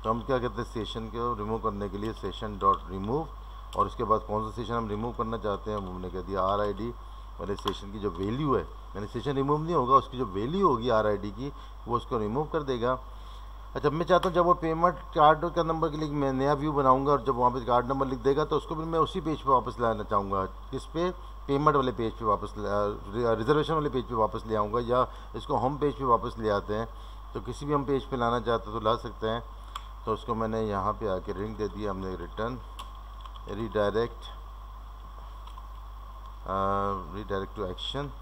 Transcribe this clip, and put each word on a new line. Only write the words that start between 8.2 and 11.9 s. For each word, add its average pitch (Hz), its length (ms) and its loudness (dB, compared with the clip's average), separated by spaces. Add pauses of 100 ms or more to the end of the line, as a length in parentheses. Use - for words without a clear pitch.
है, 90 80 2 (320)
यानी 104 120 -6
सेशन 123 260 -4
रिमूव 139 280 2
नहीं 165 140 0
होगा, 131 200 6
उसकी 127 220 4
जो 123 80 0
वैल्यू 120 420 2
होगी 123 220 4
आरआईडी 104 420 4
की, 127 220 -8 (340)
वो 117 100 0